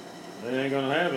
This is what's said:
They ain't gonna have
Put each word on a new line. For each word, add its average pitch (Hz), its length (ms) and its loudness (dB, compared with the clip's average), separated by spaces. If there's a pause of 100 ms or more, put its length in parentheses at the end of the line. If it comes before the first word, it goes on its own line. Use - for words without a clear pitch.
(440)
They 127 200 0
ain't 135 80 0
gonna 139 220 2
have 170 240 4